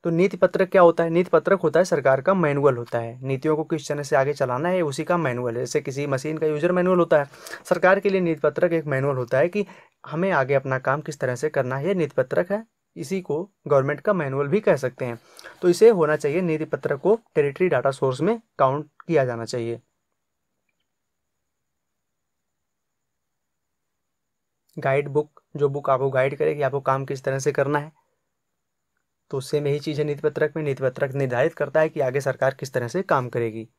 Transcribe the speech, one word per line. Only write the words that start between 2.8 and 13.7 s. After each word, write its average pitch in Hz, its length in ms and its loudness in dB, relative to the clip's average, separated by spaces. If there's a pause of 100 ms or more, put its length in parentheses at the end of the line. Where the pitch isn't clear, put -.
है, 117 240 -8
नीतियों 135 340 -2
को 156 80 -4
किस 151 240 -6
तरह 147 140 -4
से 143 140 -2
आगे 135 180 2
चलाना 135 340 -2
है 185 140 0
उसी 151 220 -4
का 175 140 0
मैनुअल 123 360 -2
है। 120 60 -4
जैसे 131 200 -2
किसी 139 260 -6
मशीन 143 320 -4
का 156 80 -2
यूजर 156 260 0
मैनुअल 180 260 2
होता 170 200 4
है, 139 100 0 (360)
सरकार 190 360 4
के 196 100 0
लिए 196 100 0
नीति 165 200 0
पत्रक 151 320 2
एक 160 140 -2
मैनुअल 139 300 0
होता 127 220 -2
है 160 100 2
कि 196 160 -4 (420)
हमें 175 260 -2
आगे 139 220 0
अपना 135 260 0
काम 135 200 -2
किस 151 200 -12
तरह 127 160 -2
से 151 140 -2
करना 131 260 -2
है, 139 100 -6
ये 196 80 0
नीति 156 220 -2
पत्रक 175 360 -2
है। 220 120 -4 (320)
इसी 170 260 -6
को 170 200 -4 (260)
गवर्नमेंट 143 320 2